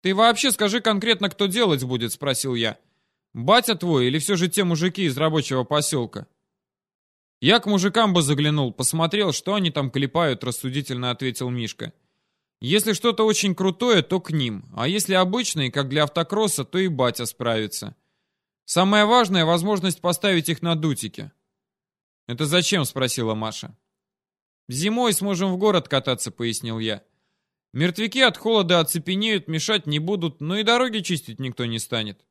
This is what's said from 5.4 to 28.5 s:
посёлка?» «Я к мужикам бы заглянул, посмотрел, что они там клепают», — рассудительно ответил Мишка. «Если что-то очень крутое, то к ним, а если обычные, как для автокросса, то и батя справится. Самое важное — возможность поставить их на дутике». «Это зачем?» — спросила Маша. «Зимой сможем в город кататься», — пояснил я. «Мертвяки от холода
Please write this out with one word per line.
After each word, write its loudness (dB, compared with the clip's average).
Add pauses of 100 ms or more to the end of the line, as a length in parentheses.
посёлка?» -2 (1120)
«Я 6
к -2
мужикам 2
бы 4
заглянул, 0
посмотрел, 0
что -4
они 0
там -4
клепают», — 0
рассудительно -6
ответил -6
Мишка. -8 (680)
«Если 0
что-то 2
очень 2
крутое, 2
то -2
к -12
ним, -2 (100)
а -2
если -2
обычные, 0
как -2
для 2
автокросса, -2
то -4
и 2
батя 0
справится. -4 (680)
Самое 4
важное — 4
возможность 0
поставить 0
их -2
на 0
дутике». -4 (960)
«Это -4
зачем?» — 2
спросила -2
Маша. -8 (960)
«Зимой 0
сможем 0
в -2
город 2
кататься», — -2
пояснил -6
я. -4 (680)
«Мертвяки -2
от 4
холода 2